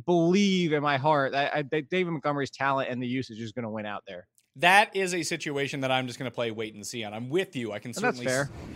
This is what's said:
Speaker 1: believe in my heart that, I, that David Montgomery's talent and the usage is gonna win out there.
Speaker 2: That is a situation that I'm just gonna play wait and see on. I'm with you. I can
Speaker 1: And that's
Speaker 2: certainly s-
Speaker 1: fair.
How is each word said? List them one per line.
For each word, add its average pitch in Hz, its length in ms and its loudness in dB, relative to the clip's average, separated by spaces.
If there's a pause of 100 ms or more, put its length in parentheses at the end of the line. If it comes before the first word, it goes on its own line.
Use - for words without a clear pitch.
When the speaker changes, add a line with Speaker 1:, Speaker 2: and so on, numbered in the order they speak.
Speaker 1:
believe 180 640 4
in 147 100 2
my 143 140 2
heart 139 360 4
that, 139 220 2
I, 151 80 0
that 147 280 -2
David 180 220 0
Montgomery's 143 380 -2
talent 135 380 0
and 123 140 -4
the 123 60 -4
usage 120 320 -4
is 113 120 -8
gonna 117 180 -6
win 107 140 -6
out 104 220 -8
there. 90 220 -14 (280)
Speaker 2:
That 190 400 6
is 185 180 0
a 175 80 -2
situation 143 600 -4
that 131 100 2
I'm 127 160 0
just 117 100 -10
gonna 127 140 -6
play 120 180 -2
wait 110 240 -6
and 104 100 -14
see 113 200 -8
on. 104 100 -8
I'm 123 160 -8
with 180 240 -2
you. 117 160 -4
I 104 80 -6
can 123 120 -12
Speaker 1:
And 113 40 -10
that's 208 240 -2
Speaker 2:
certainly 123 80 -6
s- 135 220 0
Speaker 1:
fair. - 20 -12 (260)